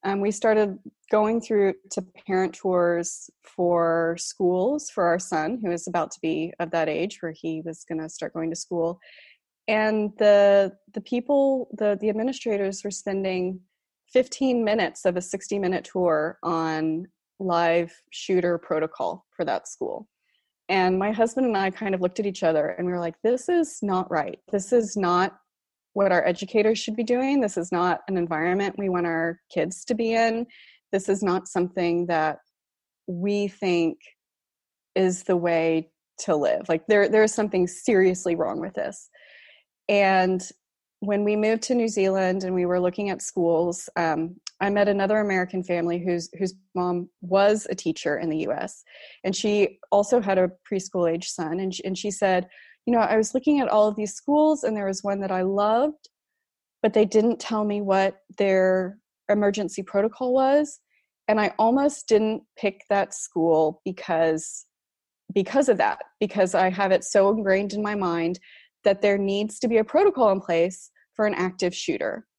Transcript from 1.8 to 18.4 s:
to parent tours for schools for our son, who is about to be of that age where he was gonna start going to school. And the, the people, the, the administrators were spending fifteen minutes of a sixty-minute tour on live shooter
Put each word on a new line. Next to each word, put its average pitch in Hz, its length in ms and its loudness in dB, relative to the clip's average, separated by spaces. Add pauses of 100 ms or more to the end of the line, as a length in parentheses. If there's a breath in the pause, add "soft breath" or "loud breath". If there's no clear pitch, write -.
to 190 120 -6 (240)
parent 185 260 0
tours 175 760 -2 (140)
for 170 760 0
schools 185 720 0
for 190 140 -2
our 170 120 2
son, 180 440 -4
who 190 100 -4
is 170 160 -6
about 175 240 -4
to - 100 -20
be 160 380 -4
of 165 120 -4
that 165 160 0
age 165 340 -4
where 165 140 -8
he 160 300 -8
was 165 180 -12
gonna 160 240 -8
start - 260 -10
going 165 180 -6
to - 40 -8
school. 170 440 -4 (680 loud breath)
And 214 520 0
the, 202 540 6 (200)
the 214 80 -8
people, 269 680 0 (100)
the, 208 220 0
the 208 100 0
administrators 208 760 -2
were 202 80 -6
spending 190 680 -4 (540)
fifteen 254 500 0
minutes 208 400 -2
of 180 140 2
a 180 40 -4
sixty-minute 190 720 -4
tour 165 520 0
on 160 640 -2 (320)
live 170 520 0 (200)
shooter 175 480 0